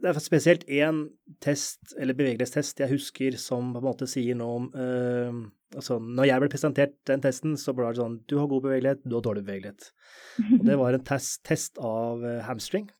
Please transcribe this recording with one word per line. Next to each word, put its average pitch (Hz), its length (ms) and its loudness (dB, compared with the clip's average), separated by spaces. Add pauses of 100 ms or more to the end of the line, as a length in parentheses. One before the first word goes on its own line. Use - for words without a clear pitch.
det - 40 -2
er 180 140 4
spesielt - 500 4
en 151 400 2 (300)
test, - 600 -4
eller 131 140 0
bevegelighetstest, 127 640 -2
jeg 135 100 0
husker 131 480 -2
som 123 360 -4
på 120 40 -6
en 120 60 -4
måte 131 240 -2
sier 123 280 -2
noe 120 200 -4
om, 123 200 -4
eh, 123 1000 -4
altså, 131 240 -2
når 120 280 0
jeg 131 140 6
ble 143 80 2
presentert 143 440 0 (120)
den 135 160 0
testen, 143 360 0
så 139 180 -4
ble 123 120 0
det 117 100 -4
sånn, 117 300 -4
"Du 147 100 0
har 143 100 2
god 135 160 2
bevegelighet, 135 440 2
du 120 80 -2
har 117 60 2
dårlig 104 240 -2
bevegelighet." 98 460 -10 (680)
Og - 60 2
det 143 120 6
var 127 160 4
en 131 100 0
test, - 400 -4
test - 360 -2
av, 117 440 -2
eh, 120 200 -4
hamstring, 127 460 -6 (100)